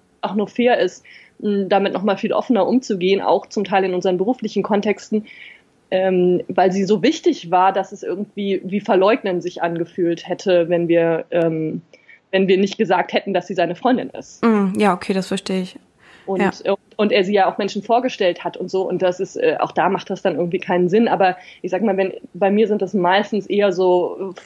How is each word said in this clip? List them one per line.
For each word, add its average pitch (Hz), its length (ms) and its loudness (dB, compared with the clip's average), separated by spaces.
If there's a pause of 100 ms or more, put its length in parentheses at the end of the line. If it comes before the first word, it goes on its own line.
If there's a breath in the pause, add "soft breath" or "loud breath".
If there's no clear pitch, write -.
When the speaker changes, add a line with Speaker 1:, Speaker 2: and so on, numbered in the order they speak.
(220)
Speaker 1:
auch 185 120 -6
nur 208 140 -2
fair 240 320 2
ist, 180 240 -4 (380 loud breath)
m, 202 260 -2
damit 196 240 2
noch 180 100 -4
mal 202 140 0
viel - 160 -4
offener 202 340 0
umzugehen, 190 540 0
auch 127 260 0
zum - 180 -4
Teil 190 200 0
in 185 100 -2
unseren 180 220 0
beruflichen 208 460 -2
Kontexten, 208 640 -2 (640 loud breath)
ähm, 185 580 2
weil 185 240 2
sie 196 120 0
so 185 180 2
wichtig 277 480 0
war, 185 220 4
dass 190 200 -4
es - 100 -16
irgendwie 196 640 -4
wie 196 160 -4
Verleugnen 196 640 2
sich 180 200 -8
angefühlt 170 640 -4
hätte, 175 440 0
wenn 170 180 2
wir, 165 420 2
ähm, 165 520 -2 (500 soft breath)
wenn 190 160 4
wir 190 80 4
nicht 196 220 0
gesagt 190 340 0
hätten, 202 220 -2
dass 180 120 -2
sie 202 80 -8
seine 170 200 0
Freundin 226 360 0
ist. - 320 -14
Speaker 2:
Mm, 208 360 2
ja, 208 160 4
okay, 185 180 -4
das 190 140 -2
verstehe 190 360 -4
ich. 185 140 -12 (480 soft breath)
Speaker 1:
Und, 190 160 -2
Speaker 2:
Ja. 196 100 2 (220)
Speaker 1:
und, 202 60 0 (180)
und 214 160 2
er 202 120 4
sie 202 100 0
ja 190 180 4
auch - 60 -8
Menschen 202 240 -4
vorgestellt 226 600 0
hat 165 140 -6
und 180 140 -8
so. 190 180 -2
Und 180 140 -2
das 180 180 0
ist, 190 160 -6
äh, - 240 0
auch - 120 -2
da 175 180 2
macht 190 180 -4
das 190 140 -6
dann 175 140 0
irgendwie 175 240 -2
keinen 180 280 2
Sinn. 220 200 4
Aber 185 280 2 (240 loud breath)
ich 185 120 -8
sag 185 100 -2
mal, 202 160 0
wenn, 190 160 -2 (180)
bei 190 180 0
mir 208 180 4
sind 208 120 0
das 190 140 -4
meistens 196 540 0
eher 202 240 2
so 180 600 0 (140)